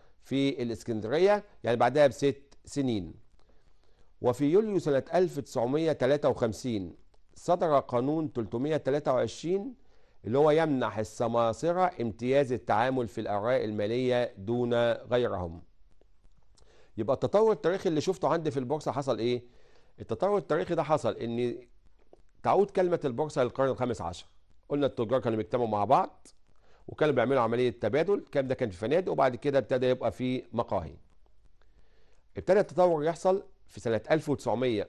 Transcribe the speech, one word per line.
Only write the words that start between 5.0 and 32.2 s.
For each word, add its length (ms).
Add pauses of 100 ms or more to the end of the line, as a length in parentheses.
ألف 240
وتسعمية 540
تلاتة 360
وخمسين 680 (400)
صدر 440
قانون 540
تلتمية 440
تلاتة 360
وعشرين 640 (500)
اللي 140
هو 120
يمنح 480
السماسرة 920 (100)
امتياز 520
التعامل 560
في 120
الأوراق 420
المالية 760
دون 360 (180)
غيرهم. 680 (1300)
يبقى 180
التطور 380
التاريخي 360
اللي 120
شفته 280
عندي 220
في 80
البورصة 340
حصل 260
إيه؟ 240 (580)
التطور 380
التاريخي 360
ده 80
حصل 340
إن 420 (840)
تعود 280
كلمة 340
البورصة 400
للقرن 240
الخامس 340
عشر. 240 (420)
قلنا 180
التجار 340
كانوا 160
بيجتمعوا 320
مع 160
بعض 420 (640)
وكانوا 260
بيعملوا 260
عملية 300
تبادل، 440
الكلام 340
ده 60
كان 160
في 60
فنادق، 360
وبعد 240
كده 220
ابتدى 280
يبقى 260
في 400
مقاهي. 420 (1400)